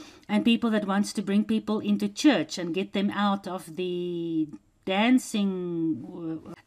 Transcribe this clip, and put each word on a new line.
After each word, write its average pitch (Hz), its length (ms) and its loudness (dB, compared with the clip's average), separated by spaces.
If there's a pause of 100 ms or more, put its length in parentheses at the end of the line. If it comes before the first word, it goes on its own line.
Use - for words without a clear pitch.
(280)
And 208 160 2
people 233 260 4
that 208 180 0
wants 202 240 0
to 214 100 -4
bring 202 220 2
people 220 340 0
into 202 300 0
church 202 500 2
and 170 160 -4
get 196 200 -4
them 202 160 0
out 196 360 0
of 180 300 -10
the 175 720 -2 (360)
dancing, 180 1700 0 (120)